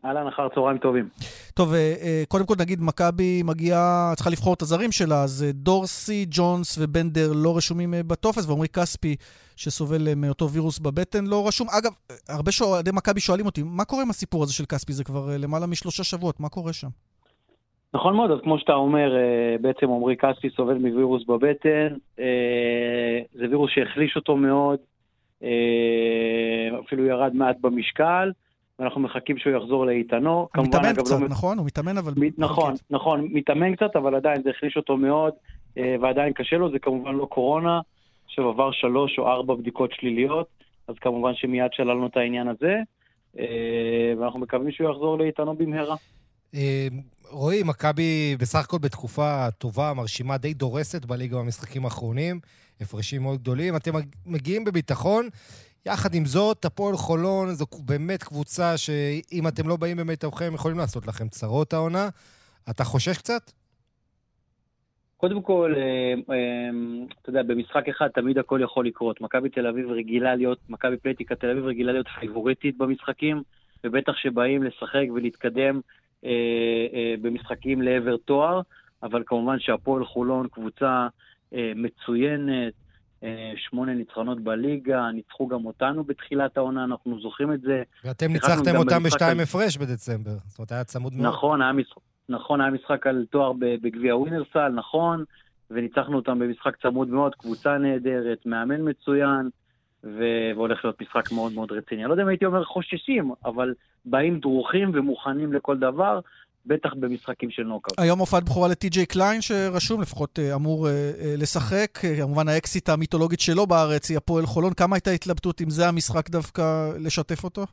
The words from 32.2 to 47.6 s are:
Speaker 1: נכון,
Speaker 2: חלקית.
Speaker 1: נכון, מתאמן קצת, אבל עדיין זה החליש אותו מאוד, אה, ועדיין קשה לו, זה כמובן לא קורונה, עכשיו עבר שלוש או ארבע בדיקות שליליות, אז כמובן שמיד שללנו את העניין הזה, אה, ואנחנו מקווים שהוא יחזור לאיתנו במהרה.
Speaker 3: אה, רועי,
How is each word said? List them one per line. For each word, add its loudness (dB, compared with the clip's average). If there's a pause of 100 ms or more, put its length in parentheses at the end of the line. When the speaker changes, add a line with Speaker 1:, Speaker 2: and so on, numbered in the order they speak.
Speaker 1:
נכון, 2
Speaker 2:
חלקית. -8
Speaker 1:
נכון, 2
מתאמן 2
קצת, 0
אבל 2
עדיין 2
זה 0
החליש -4
אותו 0
מאוד, 2 (440)
אה, 0
ועדיין 2
קשה 0
לו, 2
זה -2
כמובן -2
לא 0
קורונה, 2 (460)
עכשיו 0
עבר 2
שלוש 0
או 2
ארבע 2
בדיקות -2
שליליות, 0 (400)
אז -10
כמובן 0
שמיד 0
שללנו 0
את -2
העניין 0
הזה, 0 (640)
אה, -4 (760)
ואנחנו -4
מקווים -2
שהוא 0
יחזור 0
לאיתנו -2
במהרה. -2 (600)
Speaker 3:
אה, -2 (420)
רועי, 0